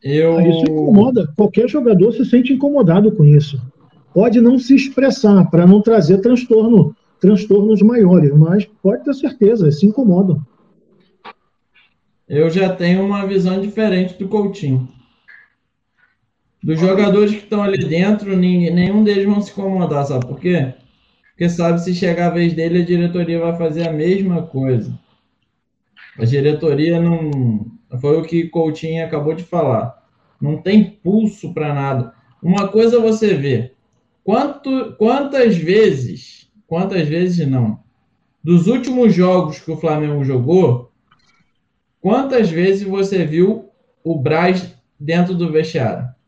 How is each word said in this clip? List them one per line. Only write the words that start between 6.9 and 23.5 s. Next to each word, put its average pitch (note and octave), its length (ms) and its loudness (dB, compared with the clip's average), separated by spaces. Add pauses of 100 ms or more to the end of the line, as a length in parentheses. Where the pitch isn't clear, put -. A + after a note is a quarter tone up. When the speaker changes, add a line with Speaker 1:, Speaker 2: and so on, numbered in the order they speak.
Speaker 2:
transtornos G3+ 600 2
maiores, F#3 540 4
mas E3+ 300 4 (160)
pode G3+ 220 -2
ter C#4+ 100 -4
certeza, G#3+ 580 0
se - 140 0
incomodam. G3+ 560 2 (1900)
Speaker 1:
Eu D3+ 220 0
já F#3 200 0
tenho F3+ 340 0
uma G3+ 220 -4
visão F#3+ 340 -2
diferente G3+ 580 -2
do F#3+ 100 -10
Coutinho. F#3 600 -4 (1700)
Dos D#3 180 -4
jogadores G3+ 520 2
que - 60 -6
estão G#3 260 -6
ali F#3+ 240 -2
dentro, G3 500 -2
ninguém, F3+ 340 0
nenhum F#3+ 320 0
deles G3+ 220 0
vão G3+ 160 0
se - 100 -10
incomodar, F3 540 -4
sabe B2+ 220 -6
por C#3 120 -12
quê? E3+ 340 -2 (560)
Porque F3 200 -4
sabe, E3+ 320 -2
se F3+ 140 -4
chegar F3 320 -2
a D#3+ 60 -2
vez E3+ 200 0
dele, E3+ 280 -2
a E3+ 40 -2
diretoria E3+ 540 -2
vai E3+ 160 -4